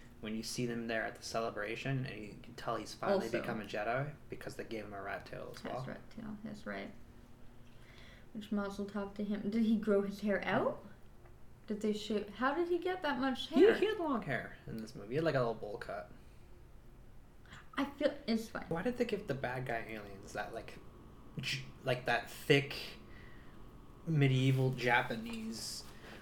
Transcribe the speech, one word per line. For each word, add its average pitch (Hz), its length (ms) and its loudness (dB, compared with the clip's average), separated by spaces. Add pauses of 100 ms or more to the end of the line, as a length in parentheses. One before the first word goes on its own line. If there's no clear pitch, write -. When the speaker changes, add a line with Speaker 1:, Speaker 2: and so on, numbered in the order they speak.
(200)
Speaker 1:
when 110 160 -2
you 113 80 -2
see 123 220 -2
them 117 200 -2
there 113 180 0
at 107 120 -6
the - 80 -14
celebration, 113 840 0
and 107 140 -8
you 104 60 -8 (160)
can - 100 -14
tell 117 220 -2
he's 110 180 -6
finally 196 320 2
Speaker 2:
Also. - 140 0
Speaker 1:
become 113 200 -2
a 101 40 -6
Jedi 117 420 0 (240)
because - 240 -6
they - 80 -8
gave 107 220 -6
him 101 100 -10
a 98 80 -8
rat 98 240 -6
tail 87 260 -8
as - 100 -12
Speaker 2:
Has - 100 -4
Speaker 1:
well. 131 160 -4
Speaker 2:
rat - 120 -8 (160)
tail, - 120 -8 (160)
that's 214 200 -8
right. 202 240 -4 (1400)
Which 214 200 -6
mazel 202 340 -2
tov 196 280 -4
to 208 100 -2
him. 202 260 -2
Did 226 140 4
he 226 100 6
grow 202 280 6
his 196 180 -2
hair 202 260 4
out? 330 320 4 (880)
Did 208 140 -2
they 214 120 4
shave? 208 340 0 (120)
How 269 160 4
did 349 140 2
he 349 100 4
get 370 240 0
that 277 160 2
much 262 300 0
Speaker 1:
He, 285 140 8
Speaker 2:
hair? 440 120 12
Speaker 1:
he - 120 4
had 427 120 2
long 277 240 2
hair 107 340 -2 (120)
in 113 80 -6
this 110 180 -8
movie. 101 160 -10
He 123 60 -2
had, 165 80 2
like, 147 100 4
a 135 60 6
little 117 140 4
bowl 104 240 -6
cut. 123 300 -6 (1700)
Speaker 2:
I 285 80 2
feel, 277 280 2 (160)
it's 220 200 2
fine. - 200 -6
Speaker 1:
Why 165 140 0
did 240 160 0
they 247 60 4
give 208 220 -2
the 139 80 0
bad 131 320 -2
guy 117 220 0
aliens 101 460 -10
that, 104 200 -4
like, - 240 -8 (600)
j-, - 220 -2 (220)
like, 127 220 2
that 117 240 2
thick 139 440 6 (1300)
medieval 131 640 8
Japanese, 117 1120 2 (380)